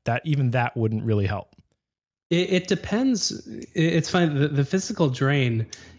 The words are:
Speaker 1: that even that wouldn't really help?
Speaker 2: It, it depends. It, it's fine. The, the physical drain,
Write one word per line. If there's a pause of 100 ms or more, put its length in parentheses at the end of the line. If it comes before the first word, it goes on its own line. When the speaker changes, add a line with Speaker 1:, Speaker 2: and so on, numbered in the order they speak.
Speaker 1:
that
even
that
wouldn't
really
help? (720)
Speaker 2:
It,
it
depends.
It,
it's
fine.
The,
the
physical
drain, (320)